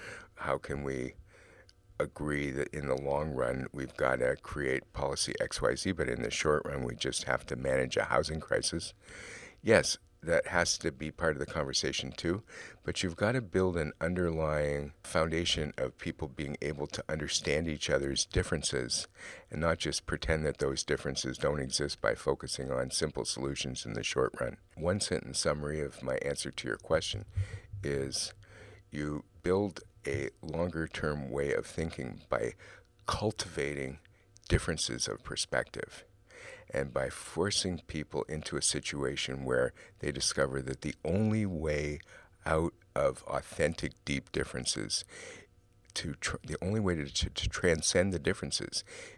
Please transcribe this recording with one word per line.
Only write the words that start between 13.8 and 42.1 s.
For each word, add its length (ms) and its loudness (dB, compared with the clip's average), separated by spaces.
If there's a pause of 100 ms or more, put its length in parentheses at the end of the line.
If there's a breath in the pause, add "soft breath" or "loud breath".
underlying 960 2 (100)
foundation 760 2
of 180 -2
people 320 -4
being 320 -6
able 260 -2
to 220 -6
understand 580 0
each 220 -2
other's 380 2
differences 840 0 (420 loud breath)
and 120 -2
not 160 4
just 260 -2
pretend 400 2
that 140 2
those 260 2
differences 540 -2
don't 220 2
exist 420 -2
by 120 4
focusing 560 -2
on 200 0
simple 340 0
solutions 600 -4
in 80 -6
the 100 -4
short 340 2
run. 200 -2 (180)
One 240 2
sentence 380 -2
summary 420 0
of 220 -6
my 140 0
answer 340 -2
to 180 -6
your 80 -2
question 480 0 (580 loud breath)
is 520 -2 (560 loud breath)
you 340 -2 (180)
build 380 2 (280)
a 220 0 (100)
longer 460 -2
term 440 -2
way 220 2
of 140 0
thinking 600 -4
by 240 2 (560 loud breath)
cultivating 920 -2 (500 soft breath)
differences 600 0
of 160 -6
perspective 800 -2 (680 loud breath)
and 240 -2
by 140 0
forcing 800 0
people 400 -4
into 280 -4
a 60 0
situation 840 -2
where 280 4 (260 loud breath)
they 140 -2
discover 500 2
that 200 -6
the 120 -2 (100)
only 400 4
way 540 0 (460 loud breath)